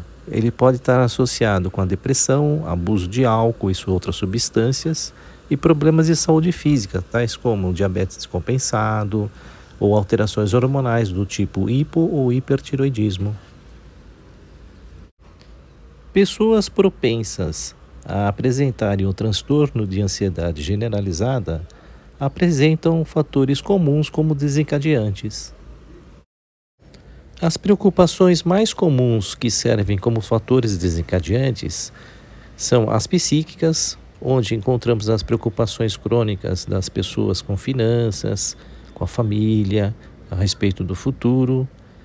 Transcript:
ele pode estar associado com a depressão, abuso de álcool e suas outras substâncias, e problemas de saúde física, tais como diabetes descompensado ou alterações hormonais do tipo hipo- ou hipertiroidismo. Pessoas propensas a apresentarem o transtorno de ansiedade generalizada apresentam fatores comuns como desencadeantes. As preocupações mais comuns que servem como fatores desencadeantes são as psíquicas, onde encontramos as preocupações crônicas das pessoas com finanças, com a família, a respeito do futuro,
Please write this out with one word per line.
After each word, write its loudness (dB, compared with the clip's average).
ele 0
pode 4
estar 2
associado 0
com -4
a 0
depressão, 0
abuso -2
de 2
álcool 2
e 0
suas -4
outras -2
substâncias, -2
e 0
problemas 4
de 2
saúde 2
física, 0
tais -2
como -2
diabetes -2
descompensado -2
ou 4
alterações 0
hormonais 2
do -2
tipo -2
hipo- 0
ou 0
hipertiroidismo. -2
Pessoas 2
propensas -2
a -2
apresentarem 0
o 0
transtorno 0
de -2
ansiedade -2
generalizada -2
apresentam 2
fatores 0
comuns 2
como 0
desencadeantes. -2
As 0
preocupações 4
mais 2
comuns 2
que -4
servem 0
como 0
fatores 0
desencadeantes -2
são 2
as 0
psíquicas, 0
onde 0
encontramos 0
as 2
preocupações -2
crônicas -2
das -2
pessoas -2
com -4
finanças, -2
com -6
a -4
família, 0
a -8
respeito 0
do -4
futuro, 0